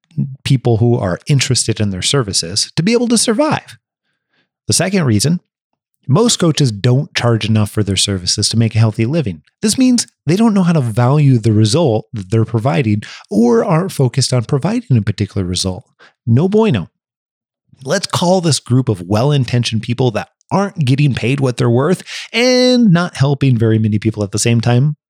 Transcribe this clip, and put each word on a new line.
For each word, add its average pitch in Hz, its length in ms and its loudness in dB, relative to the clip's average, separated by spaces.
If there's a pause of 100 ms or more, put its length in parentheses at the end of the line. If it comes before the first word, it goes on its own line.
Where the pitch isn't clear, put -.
(440)
people 120 340 0
who 120 200 2
are 101 300 -4
interested 127 520 -2
in 104 100 -2
their 95 120 -8
services 101 760 -4
to 151 80 0
be 214 100 2
able 240 160 0
to 233 80 2
survive. 254 600 -2 (920)
The 107 60 0
second 185 300 0
reason, 135 380 0 (640)
most 208 320 2
coaches 147 320 2
don't 123 440 0
charge 113 340 0
enough 107 220 0
for 107 120 -2
their 95 140 -2
services 95 520 -4
to 113 80 -4
make 113 180 0
a 110 40 2
healthy 113 260 2
living. 117 360 -4 (200)
This 208 160 -2
means 254 300 2 (180)
they 156 100 2
don't 220 180 2
know 196 100 0
how 170 100 2
to 156 80 2
value 127 560 2
the 110 140 0
result 110 600 2
that 98 160 -10
they're 110 160 0
providing 110 560 0 (280)
or 226 360 2
aren't 175 260 0
focused 131 400 -2
on 123 140 0
providing 165 520 -2
a 107 40 2
particular 101 440 -4
result. 92 380 -6 (420)
No 120 220 2
bueno. 196 420 0 (920)
Let's 165 240 -4
call 180 320 0
this 165 200 0
group 127 280 0
of 95 140 -2
well-intentioned 117 800 0
people 120 280 -2
that 101 180 -6 (220)
aren't 196 340 -2
getting 135 280 2
paid 120 260 -2
what 127 180 -2
they're 123 120 0
worth 139 340 0 (280)
and 247 600 2
not 175 240 0
helping 135 420 2
very 110 220 2
many 107 200 0
people 107 240 -2
at 98 80 -6
the 107 80 -4
same 117 220 0
time, 123 340 0 (140)